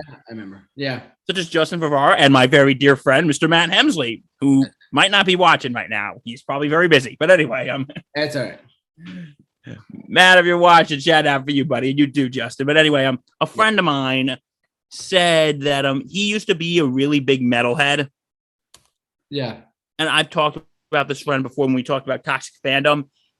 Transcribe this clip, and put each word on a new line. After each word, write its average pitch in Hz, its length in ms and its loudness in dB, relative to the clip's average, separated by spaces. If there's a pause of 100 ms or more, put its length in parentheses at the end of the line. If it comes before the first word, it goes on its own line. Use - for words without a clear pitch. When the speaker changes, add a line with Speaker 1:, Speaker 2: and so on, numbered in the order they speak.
Speaker 1:
I - 220 -20
remember. 98 320 -16 (120)
Yeah. 135 280 -8 (240)
Speaker 2:
such 185 100 -6
as 170 120 -6
Justin 165 300 -2
Favara 147 380 0
and 139 160 6
my 127 140 6
very 139 260 4
dear 135 220 4
friend, 143 320 0
Mister 151 200 0
Matt 165 220 2
Hemsley, 180 540 -2 (160)
who 135 260 2
Speaker 1:
Uh, 131 40 -8 (220)
Speaker 2:
might 170 200 2
not 196 160 2
be 185 80 2
watching 160 380 2
right 101 160 -8
now. 101 340 -8
He's 120 180 -16
probably 143 260 -6
very 165 200 2
busy. 131 320 2
But 160 100 2
anyway, 131 400 0
um, 135 180 -6 (280)
Speaker 1:
That's 147 200 -4
all 127 100 -6
right. 85 140 -14 (1500)
Speaker 2:
Matt, 185 300 6
if 175 80 6
you're 175 120 2
watching, 165 420 4
shout 156 280 2
out 139 180 -2
for 147 60 -4
you, 139 140 0
buddy. 131 280 -4
You 143 140 2
do, 131 220 -2
Justin. 123 380 -8
But 147 100 0
anyway, 147 280 2
um, 131 140 -2 (220)
a 160 40 -2
Speaker 1:
Yeah. - 60 -8
Speaker 2:
friend 214 280 0
of 175 60 0
mine 131 520 -2 (520)
said 160 720 0
that, 139 240 -2
um, 135 220 -4
he 196 200 -4
used 208 200 -4
to 196 80 0
be 170 240 -2
a 156 60 2
really 139 340 0
big 135 220 0
metalhead. 123 680 0 (1200)
Speaker 1:
Yeah. 123 320 -8 (380)
Speaker 2:
And 156 80 0
I've 151 220 0
talked 151 300 -4 (320)
about 139 160 0
this 139 140 -8
friend 135 220 -2
before 135 220 -2
when 131 80 0
we 127 100 -2
talked 135 240 -6
about 127 160 -6
toxic - 300 -6 (100)
fandom. 143 460 0 (300)